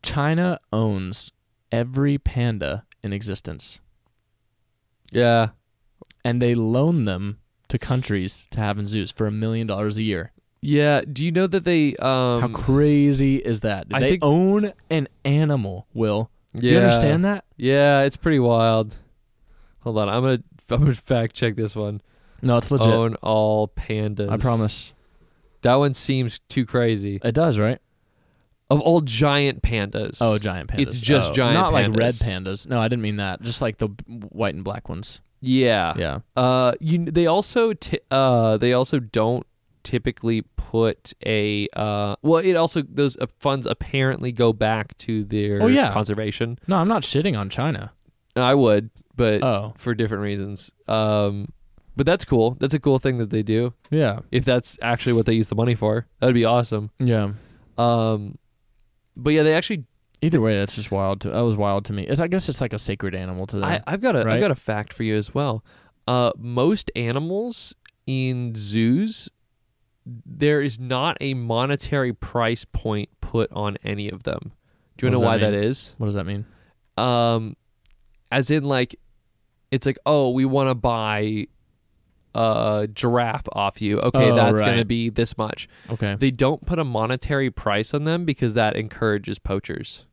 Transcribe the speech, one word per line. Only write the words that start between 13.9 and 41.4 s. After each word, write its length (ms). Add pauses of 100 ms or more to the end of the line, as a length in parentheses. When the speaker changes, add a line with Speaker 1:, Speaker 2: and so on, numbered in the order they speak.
Speaker 2:
I 80
Speaker 1:
They 100
Speaker 2:
think 140
Speaker 1:
own 480 (180)
an 180 (160)
animal, 680
Will. 380 (240)
Do 120
you 80
Speaker 2:
Yeah. 60
Speaker 1:
understand 440
that? 200 (120)
Speaker 2:
Yeah, 460
it's 140
pretty 220
wild. 560 (840)
Hold 180
on. 100
I'm 140
gonna, 200 (280)
I'm 100
gonna 140
fact 400
check 220
this 180
one. 260 (420)
Speaker 1:
No, 140
it's 140
legit. 180
Speaker 2:
Own 280
all 520
pandas. 600
Speaker 1:
I 60
promise. 560 (680)
Speaker 2:
That 140
one 180
seems 540
too 180
crazy. 580
Speaker 1:
It 100
does, 240
right? 200 (920)
Speaker 2:
Of 100
all 200
giant 600
pandas. 580
Speaker 1:
Oh, 180
giant 320
pandas. 120
Speaker 2:
It's 180
just 320
Speaker 1:
Oh, 20
Speaker 2:
giant 260
Speaker 1:
not 120
like 220
red 200
Speaker 2:
pandas. 500
Speaker 1:
pandas. 40
No, 120
I 80
didn't 140
mean 140
that. 260
Just 200
like 160
the 100
b-, 160 (260)
white 240
and 100
black 240
ones. 320 (200)
Speaker 2:
Yeah. 560
Speaker 1:
Yeah. 240 (160)
Speaker 2:
Uh, 440
you, 240
they 220
also 480
ti-, 260 (100)
uh, 460
they 160
also 260
don't 480 (380)
typically 580 (140)
put 560 (140)
a, 500